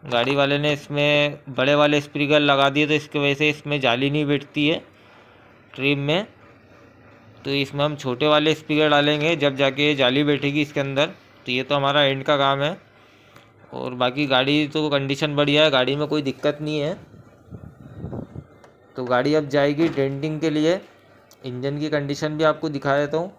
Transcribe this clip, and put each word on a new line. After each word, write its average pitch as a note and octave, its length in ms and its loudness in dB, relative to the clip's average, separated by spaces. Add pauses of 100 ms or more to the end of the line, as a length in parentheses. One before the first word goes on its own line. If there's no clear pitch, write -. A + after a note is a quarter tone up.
गाड़ी B2+ 300 0
वाले C#3 220 2
ने D3 140 0
इसमें D3 640 0 (120)
बड़े C3+ 240 2
वाले D3 260 4
स्पीकर D3 400 0
लगा C#3 300 4
दिए, D3 160 0
तो D3+ 80 0
इसकी D3 240 -4
वजह C#3+ 160 0
से D3+ 160 0
इसमें D3 300 -4
जाली B2+ 300 2
नहीं D3+ 160 0
बैठती C#3+ 420 -2
है E3+ 100 0 (960)
ट्रिम C#3+ 260 -2
में। E3 260 -2 (1160)
तो C#3 80 -4
इसमें C#3+ 320 0
हम D3+ 120 -2
छोटे C3+ 300 -2
वाले D3+ 280 4
स्पीकर D3+ 360 0
डालेंगे, D3 460 2
जब C#3 200 0
जाके C3+ 260 0
ये D3 120 2
जाली C3+ 300 2
बैठेगी C#3+ 380 0
इसके C#3+ 180 -4
अंदर। C#3 260 0 (400)
तो B2+ 60 -4
ये B2+ 100 0
तो C#3 120 -2
हमारा C#3+ 280 2
end C3+ 220 0
का D3+ 120 2
काम C#3 260 0
है, E3+ 140 -2 (960)
और B2+ 220 -8
बाकी B2+ 320 0
गाड़ी C#3 420 2
तो D3+ 220 -2
condition C#3+ 460 -2
बढ़िया D3 280 4
है, D#3 60 4
गाड़ी C3 260 2
में D3 120 -2
कोई D#3 140 -2
दिक्कत D3 380 -2
नहीं D3+ 200 -4
है। D#3 140 -4 (2000)
तो B2+ 80 -8
गाड़ी B2+ 300 2
अब D3+ 140 0
जाएगी D3 420 2
denting C#3 500 -4
के D#3+ 100 0
लिए। D#3 300 2 (640)
इंजन C3+ 340 -6
की D3+ 120 -4
condition D3+ 480 -4
भी D#3 80 2
आपको D3+ 240 0
दिखा C#3 260 -2
देता D3 200 -2
हूँ F3+ 220 -6